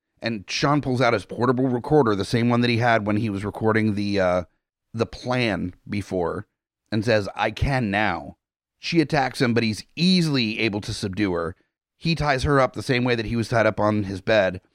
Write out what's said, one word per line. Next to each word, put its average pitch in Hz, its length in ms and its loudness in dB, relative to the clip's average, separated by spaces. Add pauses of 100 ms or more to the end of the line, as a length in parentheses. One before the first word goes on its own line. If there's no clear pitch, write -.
(200)
And 110 280 -6
Sean 147 320 2
pulls 127 200 -2
out 120 120 4
his 110 120 -2
portable 127 440 0
recorder, 123 460 2
the 95 100 -2
same 120 240 0
one 120 120 2
that 120 100 2
he 117 80 2
had 113 260 2
when 104 120 0
he 113 140 -2
was 98 140 -6
recording 107 500 0
the, 101 260 -2
uh, 90 240 2 (480)
the 110 140 -2
plan 110 680 -4 (140)
before 90 580 -4 (440)
and 107 140 -2
says, 107 300 2
"I 110 160 -2
can 127 400 -2
now." 95 460 -2 (420)
She - 220 -2
attacks 139 400 0
him, 127 140 2
but 117 80 2
he's 110 220 -2 (100)
easily 147 640 2
able 107 220 0
to 110 120 -8
subdue 98 400 -2
her. 85 220 -4 (440)
He 165 160 0
ties 147 280 0
her 143 180 4
up - 120 2
the 107 100 -10
same 123 220 0
way 123 100 2
that 113 120 -4
he 117 100 -2
was 113 120 0
tied 113 180 2
up 104 120 0
on 107 260 2
his 95 160 -8
bed 95 400 2 (140)